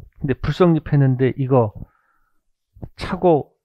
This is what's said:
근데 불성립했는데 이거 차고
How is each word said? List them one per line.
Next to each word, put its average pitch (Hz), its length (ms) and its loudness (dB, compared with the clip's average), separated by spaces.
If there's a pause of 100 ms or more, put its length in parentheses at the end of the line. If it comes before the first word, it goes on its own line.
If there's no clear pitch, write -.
(200)
근데 139 140 -4
불성립했는데 143 1040 0
이거 127 360 0 (1200)
차고 175 580 -2 (120)